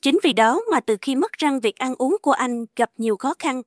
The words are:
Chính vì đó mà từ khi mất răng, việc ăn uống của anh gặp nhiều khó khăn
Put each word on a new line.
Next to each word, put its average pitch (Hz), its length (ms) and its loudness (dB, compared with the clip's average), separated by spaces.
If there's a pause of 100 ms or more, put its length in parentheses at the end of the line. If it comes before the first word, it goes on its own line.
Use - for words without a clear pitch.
Chính 277 200 4
vì 294 100 4
đó 226 280 4 (100)
mà 285 100 2
từ 220 220 -2
khi 269 140 -2
mất 349 160 -2
răng, 277 280 0
việc 214 160 -2
ăn 254 220 -4
uống 269 240 0
của 277 100 2
anh 240 340 -2 (100)
gặp 233 200 0
nhiều 226 200 -2
khó 277 220 -4
khăn 254 280 -4